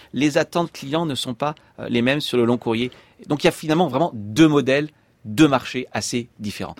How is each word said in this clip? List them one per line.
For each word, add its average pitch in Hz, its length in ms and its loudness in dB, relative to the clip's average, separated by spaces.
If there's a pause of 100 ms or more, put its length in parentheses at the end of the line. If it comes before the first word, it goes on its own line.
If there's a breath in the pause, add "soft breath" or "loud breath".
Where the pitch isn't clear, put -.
(120 soft breath)
les 143 240 0
attentes 165 360 -2
clients 151 340 -4
ne 143 80 -4
sont 123 200 -6
pas, 147 200 -4 (240 soft breath)
euh, 117 100 -10
les 117 140 0
mêmes 135 180 0
sur 123 180 -2
le 120 60 4
long 120 140 2
courrier. 117 320 -2 (380 soft breath)
Donc 147 160 -4
il - 20 6
y - 20 6
a - 40 2
finalement 160 340 0
vraiment 139 280 0
deux 107 340 4
modèles, 143 400 2 (360)
deux 110 220 4
marchés 131 460 -2
assez 117 360 -4 (120)
différents. 98 400 -10